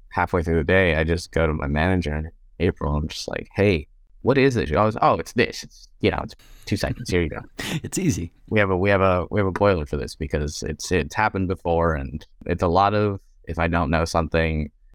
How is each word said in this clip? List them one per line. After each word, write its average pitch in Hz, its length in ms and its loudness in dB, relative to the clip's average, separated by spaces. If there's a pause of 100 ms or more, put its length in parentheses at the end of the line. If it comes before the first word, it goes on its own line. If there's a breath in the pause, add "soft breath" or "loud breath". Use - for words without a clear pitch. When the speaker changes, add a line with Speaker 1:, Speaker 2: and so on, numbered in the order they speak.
Speaker 1:
halfway 90 340 0
through 82 140 0
the 78 80 2
day, 90 320 4
I 80 80 2
just 82 260 -2
go 82 160 2
to 78 60 2
my 76 140 -4
manager 76 500 0
in 78 140 -8 (280)
April. 76 380 0
I'm 76 120 -2
just - 200 -10
like, - 260 -8
"Hey, 98 340 2 (340)
what 135 160 2
is 131 180 4
it?" 90 120 -2
She 73 60 -4
goes, 107 280 2
"Oh, 127 160 4
it's - 160 -8
this. - 300 0
It's, - 240 -20 (120)
you 101 100 2
know, - 140 -2
it's - 100 -12 (300)
two - 140 -2
seconds. - 320 -4
Here 87 120 2
you 80 60 0
go." - 120 -8 (180)
Speaker 2:
<laughs> - 240 -6
It's - 160 -6
easy. 85 340 -2 (160)
Speaker 1:
We 107 120 0
have 98 100 2
a, 92 60 2
we 95 120 2
have 98 140 6
a, 90 280 2
we 104 100 0
have 98 60 2
a 92 60 -2
boiler 92 320 2
for 73 120 -6
this 62 180 -6
because 73 480 -4
it's, - 300 -6
it's 78 220 0
happened 98 340 0
before, 85 460 0
and 69 300 -8 (220)
it's 85 160 -2
a 90 60 2
lot 98 260 4
of, 104 260 0 (260)
if - 120 -8
I 85 100 2
don't 85 220 0
know 82 160 2
something, 80 640 0 (240)